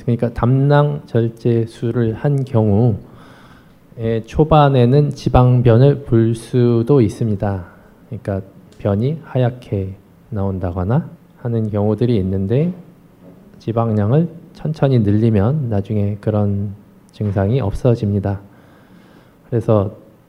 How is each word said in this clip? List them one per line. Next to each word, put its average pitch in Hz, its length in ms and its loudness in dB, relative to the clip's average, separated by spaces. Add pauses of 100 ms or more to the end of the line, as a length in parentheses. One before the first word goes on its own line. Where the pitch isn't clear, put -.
그러니까 117 300 -2
담낭 143 720 2
절제술을 117 1040 -2
한 139 320 -2
경우에 110 520 2 (1300)
초반에는 143 840 4
지방변을 127 960 4
볼 113 320 2
수도 120 680 2
있습니다. 101 640 -4 (420)
그러니까 98 340 -8 (360)
변이 117 460 -2
하얗게 117 720 -4 (340)
나온다거나 98 800 -4 (300)
하는 113 300 -4
경우들이 107 480 0
있는데 98 560 -2 (840)
지방량을 113 720 0 (240)
천천히 139 460 0
늘리면 110 720 2
나중에 101 520 -2
그런 101 520 -2 (380)
증상이 104 480 -2
없어집니다. 101 800 -2 (1080)
그래서 104 480 0 (320)